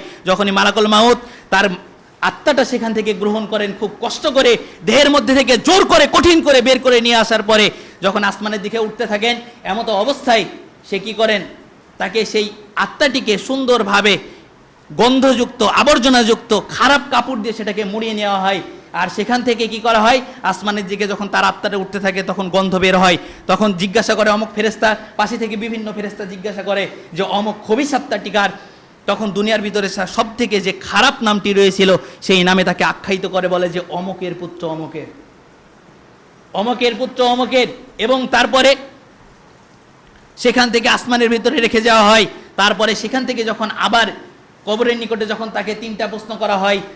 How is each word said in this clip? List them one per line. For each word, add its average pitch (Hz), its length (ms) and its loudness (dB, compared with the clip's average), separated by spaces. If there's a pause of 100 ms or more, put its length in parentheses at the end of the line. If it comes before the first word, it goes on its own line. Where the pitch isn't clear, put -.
(260)
যখনই 190 260 0
মালাকুল 202 360 2
মাউত 226 300 4 (320)
তার 196 200 2 (520)
আত্মাটা 262 440 0
সেখান 226 280 -2
থেকে 214 200 0
গ্রহণ 208 320 -2
করেন, 208 340 -4
খুব 208 120 -4 (100)
কষ্ট 233 260 -4
করে 254 300 4 (280)
দেহের 269 240 4
মধ্যে 269 260 4
থেকে 254 220 4
জোর 370 280 4
করে, 302 280 6
কঠিন 330 280 6
করে 262 200 4
বের 254 180 4
করে 254 220 4
নিয়ে 233 140 2
আসার 220 280 2
পরে 214 280 4 (300)
যখন 196 220 0
আসমানের 214 380 -4
দিকে 214 180 -6
উঠতে 214 260 -4
থাকেন, 226 360 -2 (220)
এমত 220 260 -6
অবস্থায় 226 560 0 (440)
সে 196 100 -4
কি 214 140 -10
করেন? 214 280 0 (560)
তাকে 196 280 -2
সেই 214 240 -2 (260)
আত্মাটিকে 208 640 -2
সুন্দরভাবে 208 800 0 (800)
গন্ধযুক্ত, 247 680 2
আবর্জনাযুক্ত, 226 960 2 (100)
খারাপ 269 320 2 (100)
কাপড় 247 280 -2
দিয়ে 214 140 -4
সেটাকে 208 300 -6
মুড়িয়ে 220 300 -6
নেওয়া 202 280 -2
হয়। 190 200 0 (320)
আর 175 220 -2
সেখান 240 280 -2
থেকে 233 240 0
কি 214 120 -8
করা 226 220 2
হয়? 247 200 4 (220)
আসমানের 196 440 -4
দিকে 202 200 -4
যখন 202 200 -6
তার 190 160 0
আত্মাটা 196 340 -2
উঠতে 196 220 -6
থাকে, 190 240 -2
তখন 180 260 -6
গন্ধ 190 260 0
বের 185 220 4
হয়। 180 200 4 (300)
তখন 202 260 2
জিজ্ঞাসা 202 420 -2
করে 208 140 2
অমুক 214 260 0
ফেরেশতা, 214 400 0 (220)
পাশে 208 200 -2
থেকে 220 180 -6
বিভিন্ন 220 380 -6
ফেরেশতা 208 320 -8
জিজ্ঞাসা 190 380 -10
করে 196 240 -2 (260)
যে, 165 100 -2
"অমুক 208 320 -2 (120)
খবিশ 277 260 0
আত্মাটিকার?" 202 560 -2 (560)
তখন 202 260 -2
দুনিয়ার 208 300 0
ভিতরে 202 280 -2
সব 190 360 -4 (120)
থেকে 214 240 0
যে 185 100 -2
খারাপ 214 500 2
নামটি 208 320 0
রয়েছিল, 190 420 4 (260)
সেই 185 220 2
নামে 185 200 4
তাকে 180 200 -2
আখ্যায়িত 185 420 -2
করে, 185 220 -2
বলে 180 220 0
যে, 175 200 -6
"অমুকের 180 500 -8
পুত্র 170 280 -10
অমুকের, 156 380 -10 (1500)
অমুকের 233 420 -2
পুত্র 247 280 -4
অমুকের।" 247 440 0 (300)
এবং 254 300 0
তারপরে 254 480 4 (1600)
সেখান 240 340 2
থেকে 226 180 0
আসমানের 240 400 0
ভিতরে 240 320 0
রেখে 226 200 2
যাওয়া 220 280 6
হয়। 220 160 6 (300)
তারপরে 208 400 0
সেখান 247 300 -4
থেকে 240 180 -4
যখন 220 340 -4
আবার 214 280 0 (600)
কবরের 233 320 0
নিকটে 220 280 -4
যখন 214 240 -6
তাকে 202 260 -6
তিনটা 220 320 -8
প্রশ্ন 214 300 -10
করা 208 200 0
হয় 202 220 2 (160)